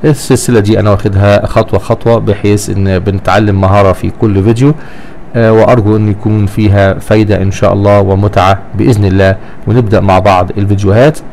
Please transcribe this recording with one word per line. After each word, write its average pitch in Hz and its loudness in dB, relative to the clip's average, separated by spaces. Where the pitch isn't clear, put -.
السلسلة 131 0
دي 104 0
أنا 104 0
واخدها 101 0
خطوة 110 -2
خطوة 117 0
بحيث 104 -2
إن 98 -2
بنتعلم 98 0
مهارة 98 2
في 95 -4
كل 98 0
فيديو، 117 2
آه، 113 2
وأرجو 110 2
أن 107 0
يكون 107 -2
فيها 101 0
فايدة 104 0
إن 98 -2
شاء 98 0
الله 101 2
ومتعة 98 0
بإذن 104 2
الله. 95 2
ونبدأ 117 0
مع 95 2
بعض 95 0
الفيديوهات 101 0